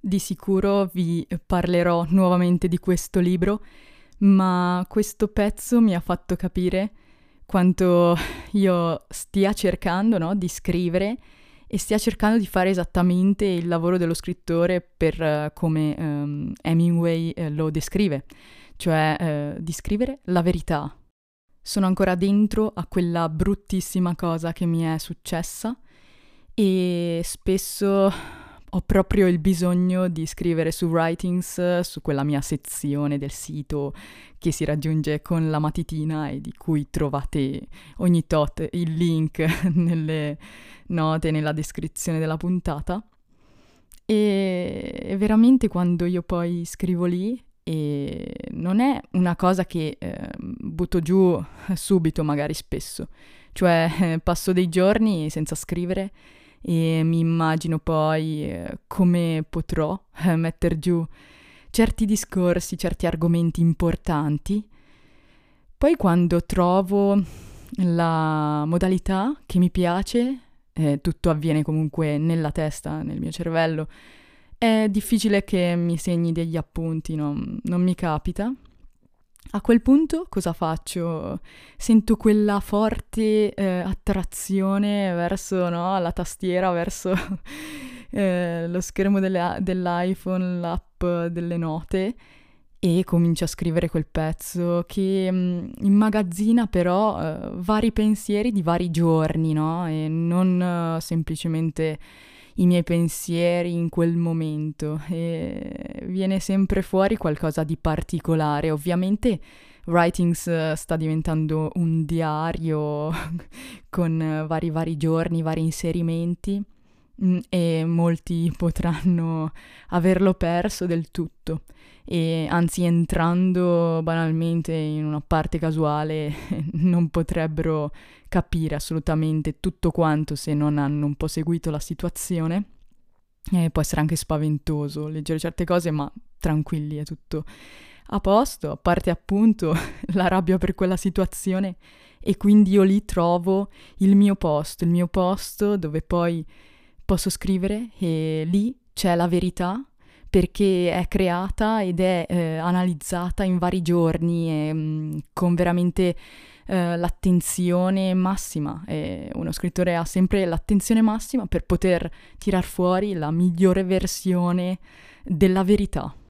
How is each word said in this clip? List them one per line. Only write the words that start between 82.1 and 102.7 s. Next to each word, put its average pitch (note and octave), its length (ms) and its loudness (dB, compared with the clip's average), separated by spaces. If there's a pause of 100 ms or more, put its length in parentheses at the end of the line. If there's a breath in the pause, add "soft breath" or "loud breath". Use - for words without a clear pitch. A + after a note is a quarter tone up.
quella G#3 440 4
forte, G#3+ 920 0
eh, F#3 280 0
attrazione G3 1300 -2
verso, F3+ 540 -2
no, F3 300 -2
la F3 140 -2
tastiera, F3+ 580 -2
verso, F3 420 -2
<laughs> C4 1000 -8
eh, F3 560 -2
lo F3 140 -2
schermo G3 400 0
delle, F#3 400 0
dell'iPhone, F3+ 1000 -2
l'app E3+ 440 -6
delle E3+ 540 -2
note, E3 560 -4 (640 soft breath)
e F3+ 260 2
comincio E3+ 400 2
a D#3 40 -2
scrivere E3+ 420 -2
quel D#3+ 160 -2
pezzo F3 800 -2
che, F#3+ 440 0
mm, F3+ 380 -2 (120)
immagazzina G#3 840 4
però, F#3 540 2
eh, D#3 360 -6
vari G#3+ 360 2
pensieri G#3+ 600 0
di G3+ 100 0
vari E3+ 280 0
giorni, D#3+ 640 2
no? D#3+ 340 0
E D#3 220 -2
non, F3+ 540 2 (340)
eh, E3 40 -4
semplicemente D#3+ 960 -4 (580 loud breath)
i F3+ 100 4
miei F3 160 6